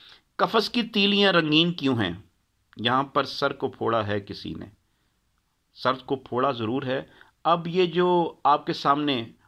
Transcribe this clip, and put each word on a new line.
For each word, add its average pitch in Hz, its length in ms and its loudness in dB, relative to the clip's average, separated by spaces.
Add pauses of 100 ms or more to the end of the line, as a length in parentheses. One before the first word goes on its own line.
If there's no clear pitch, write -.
(400)
"कफ़स 196 300 0
की 240 140 -2
तीलियाँ 202 500 2
रंगीन 165 380 2
क्यों 135 320 0
हैं? 90 200 -6 (580)
यहाँ 131 340 0
पर 135 100 0
सर 139 280 -4
को 131 160 -4
फोड़ा 113 340 -2
है 101 180 -4
किसी 87 340 -12
ने।" - 160 -14 (1000)
सर 127 200 -2
को 135 340 -6
फोड़ा 127 240 0
ज़रूर 120 340 -4
है। 131 240 -6 (360)
अब 165 220 2
ये 180 200 2
जो 175 580 0
आपके 151 280 2
सामने 143 600 0 (140)